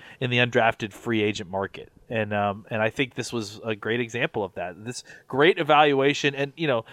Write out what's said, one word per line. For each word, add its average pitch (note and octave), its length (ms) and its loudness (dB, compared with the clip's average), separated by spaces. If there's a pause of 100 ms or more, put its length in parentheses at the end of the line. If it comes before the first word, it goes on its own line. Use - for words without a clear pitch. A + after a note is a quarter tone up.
(200)
in B2+ 100 -2
the A#2+ 80 0
undrafted A#2 540 2
free A2+ 300 -2
agent G#2 280 -2
market. G2 400 -6 (180)
And, G#2+ 260 -4
um, G2+ 360 -2
and A2 120 -2
I A2 80 0
think C3 240 -4
this - 180 -8
was G#2+ 320 -6
a A2 120 -4
great A2 240 -4
example A#2+ 420 -4
of F#2 120 -6
that. F2+ 300 -10
This B2 200 -12 (240)
great D#3 300 4
evaluation, C#3+ 760 4
and, C#3 220 -4
you E3 100 -4
know, A#2+ 260 2